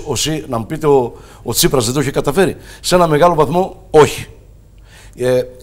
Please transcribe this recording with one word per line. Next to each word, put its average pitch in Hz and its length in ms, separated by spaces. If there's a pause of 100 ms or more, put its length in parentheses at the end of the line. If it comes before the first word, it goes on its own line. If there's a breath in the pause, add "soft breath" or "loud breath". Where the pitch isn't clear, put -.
ο 139 80
Σι-, 151 320
να 127 100
μου 110 80
πείτε, 156 220
ο, 127 260 (300 loud breath)
ο 117 100
Τσίπρας 147 320
δεν 120 80
το 143 60
είχε 139 120
καταφέρει; 147 460 (240 loud breath)
Σε - 140
ένα 180 120
μεγάλο 160 280
βαθμό, 160 560
όχι. - 360 (880 soft breath)
Ε, 127 260 (220)